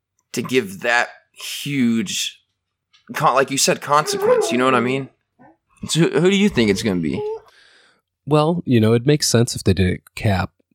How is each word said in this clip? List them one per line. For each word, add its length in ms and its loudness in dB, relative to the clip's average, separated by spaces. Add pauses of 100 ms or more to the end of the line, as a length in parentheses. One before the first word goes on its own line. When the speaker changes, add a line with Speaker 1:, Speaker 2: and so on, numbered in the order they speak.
(340)
Speaker 1:
to 80 -6
give 400 -4
that 280 0 (220)
huge, 1080 -4 (720)
con-, 220 0
like 160 2
you 60 -4
said, 240 0
consequence. 680 0
You 60 0
know 80 2
what 100 2
I 60 2
mean? 280 -4 (800)
So 140 0
who, 180 2
who 100 4
do 80 2
you 120 4
think 200 2
it's 140 0
gonna 160 -2
be? 220 -4 (1040)
Speaker 2:
Well, 400 0
you 140 4
know, 140 4
it 120 0
makes 220 2
sense 280 0
if 80 -12
they 100 4
did 140 0
it 280 -8
Cap, 360 -2 (240)